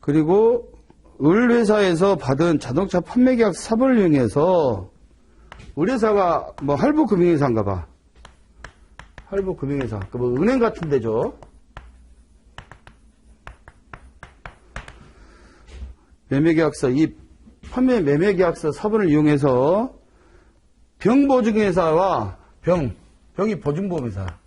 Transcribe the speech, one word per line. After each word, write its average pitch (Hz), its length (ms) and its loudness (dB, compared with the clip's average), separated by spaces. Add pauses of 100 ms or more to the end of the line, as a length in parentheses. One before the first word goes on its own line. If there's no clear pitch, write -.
그리고 190 720 0 (500)
을 214 300 4
회사에서 202 640 2
받은 147 420 0
자동차 180 420 -2
판매 254 360 0
계약 214 180 2
사본을 247 440 0
이용해서 143 920 0 (880)
을 165 100 0
회사가 202 760 0
뭐 143 120 -2
할부 262 320 2
금융회사인가 160 560 2
봐. 95 240 -4 (1400)
할부 190 300 -4
금융회사. 135 440 -4 (100)
그 123 80 -10
뭐 123 180 -2
은행 226 220 2
같은 220 300 -2
데죠. 127 500 -2 (4000)
매매 156 260 0
계약서, 147 360 0
이 151 240 0 (560)
판매 254 300 0
매매 160 340 0
계약서 170 380 -2
사본을 214 380 -2
이용해서 147 840 2 (1040)
병보증회사와 190 1400 2 (240)
병, 156 320 -2 (420)
병이 202 240 -2
보증보험회사. 143 680 -6 (200)